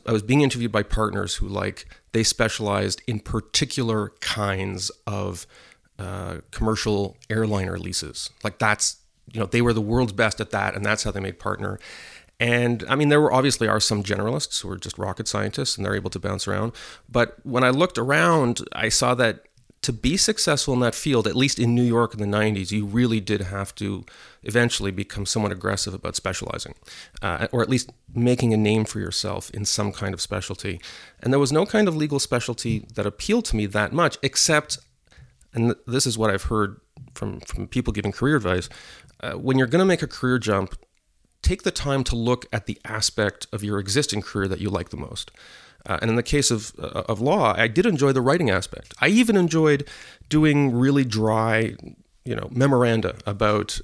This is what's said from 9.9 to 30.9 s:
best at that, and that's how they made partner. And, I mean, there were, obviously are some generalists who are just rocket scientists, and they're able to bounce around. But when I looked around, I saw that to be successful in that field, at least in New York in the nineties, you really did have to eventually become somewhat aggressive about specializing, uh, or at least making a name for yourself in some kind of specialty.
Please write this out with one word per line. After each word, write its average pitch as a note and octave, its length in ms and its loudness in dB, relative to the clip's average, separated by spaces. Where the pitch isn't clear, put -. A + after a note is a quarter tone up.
best G#2+ 300 0
at G#2 100 -10
that, G2+ 240 -2
and G2+ 100 -6
that's G#2+ 180 0
how G#2+ 80 -2
they G2 100 -6
made F#2+ 180 -8
partner. G2+ 400 -6
And, A#2+ 520 0
I B2 60 0
mean, D3 120 4
there D3 140 6
were, D3+ 100 4
obviously B2+ 380 2
are G#2+ 100 2
some G#2 240 0
generalists G#2 580 -2
who G2 80 -8
are F#2+ 80 -6
just - 200 -10
rocket G2 320 -6
scientists, G#2 480 -2
and G2 80 -4
they're G2+ 100 0
able F#2 140 -4
to F#2 100 -6
bounce F#2+ 300 -4
around. G2+ 240 -2
But A#2+ 360 0
when B2 200 0
I B2+ 60 8
looked D3+ 280 2
around, C#3+ 640 2
I A2 160 -2
saw B2 260 2
that A#2 300 0
to B2+ 100 -2
be B2+ 220 0
successful D#3 580 0
in B2 80 2
that A#2 120 2
field, A#2+ 340 0
at G2+ 80 -2
least C3+ 240 2
in A#2 140 4
New A#2+ 100 4
York A#2 300 2
in A2 60 -8
the G#2 80 -2
nineties, G#2 440 0
you G#2 140 0
really A2+ 340 2
did G2+ 220 -2
have G2 340 -8
to G2+ 300 -6
eventually A#2 480 0
become G2 340 -8
somewhat G#2 260 -2
aggressive F#2+ 420 -4
about F2 220 -8
specializing, - 600 -8
uh, F#2+ 300 -2
or A#2+ 120 0
at - 60 -2
least B2+ 220 0
making A#2+ 400 2
a G#2+ 40 4
name G#2+ 280 4
for G#2+ 140 -8
yourself F#2+ 520 -6
in G#2 140 -6
some G2+ 260 -2
kind G2 220 -6
of F2+ 80 -6
specialty. F#2+ 580 -6